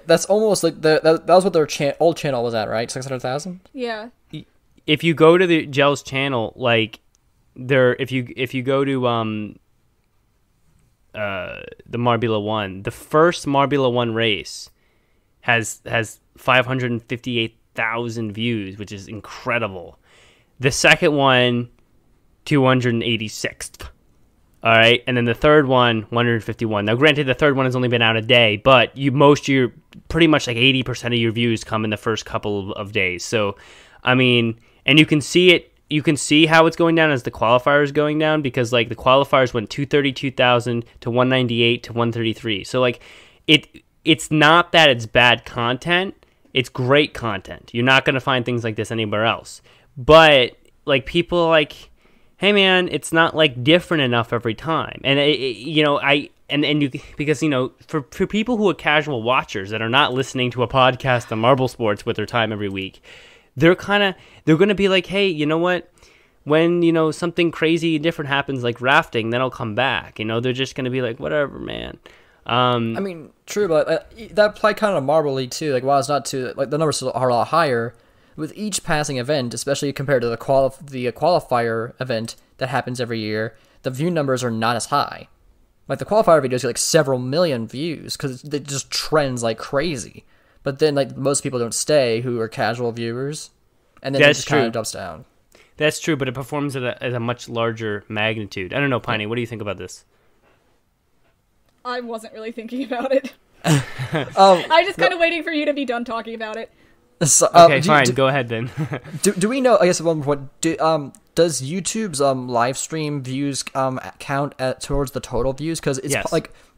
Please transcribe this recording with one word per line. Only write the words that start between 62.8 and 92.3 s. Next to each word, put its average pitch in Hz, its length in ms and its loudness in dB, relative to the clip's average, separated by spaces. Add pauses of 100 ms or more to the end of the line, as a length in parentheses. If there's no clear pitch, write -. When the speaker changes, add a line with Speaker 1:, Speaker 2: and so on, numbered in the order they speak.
Speaker 3:
they're 165 220 6
kinda, 196 400 0 (300)
they're 156 100 6
gonna 202 180 4
be 196 140 0
like, 185 180 2
"Hey, 196 200 0
you 151 180 -2
know 156 140 0
what? 175 320 -2 (540)
When, 170 360 2
you 165 120 4
know, 160 180 2
something 175 400 -2
crazy 160 460 0
and 147 60 -4
different 160 260 -4
happens, 139 340 -4
like 120 180 -4
rafting, 123 480 0
then 120 140 -2
I'll 127 80 -2
come 113 240 -8
back." 123 440 -4
You 107 60 -6
know, 113 160 -2
they're 127 140 -2
just 131 200 -6
gonna 127 160 -6
be 131 120 -4
like, 117 180 -6
"Whatever, 147 380 -4
man." - 400 -12 (460)
Um, 117 520 0
Speaker 1:
I - 40 -6
mean, 175 300 -10 (160)
true, 208 200 -2
but, 156 220 2
uh, 160 100 0 (180)
e-, 220 120 -18
that 208 220 2
applied 208 260 0
kinda 202 180 0
to 151 60 0
Marble 143 340 0
League, 131 160 -4
too. 151 220 -4
Like, 123 100 0
while 139 160 2
it's 131 100 -2
not 143 160 -2
too, 127 300 -6
like, 135 160 -4
the 147 80 -2
numbers 156 240 -2
are 127 260 -2
a 123 60 2
lot 110 140 0
higher, 127 480 0 (400)
with 151 180 -10
each 196 300 -8
passing 151 320 -2
event, 123 360 -2
especially 139 400 -4
compared 135 300 0
to 117 60 -2
the 113 80 -2
quali-, 135 340 2 (100)
the 127 300 -6
qualifier 120 880 0
event 117 360 -6 (220)
that 131 100 -4
happens 127 320 -4
every 117 180 -4
year, 110 380 -6 (260)
the 135 80 -4
view 151 220 -2
numbers 135 320 -2
are 120 60 -2
not 113 260 -2
as 107 100 -6
high. 135 400 -4 (640)
Like, 135 100 -6
the 135 60 -8
qualifier 190 360 4
videos 127 200 -2
get, 127 80 -4
like, 117 100 -6
several 135 400 0
million 127 480 -2
views 139 500 -10
'cause 127 280 -8
it 147 180 -6
just 139 300 -10
trends 135 500 -2
like 113 160 -2
crazy. 139 680 -6 (380)
But 135 160 -6
then, 151 160 2
like, 131 220 -2
most 135 260 -2
people 127 160 -6
don't 117 160 -4
stay 123 460 0
who 120 200 -4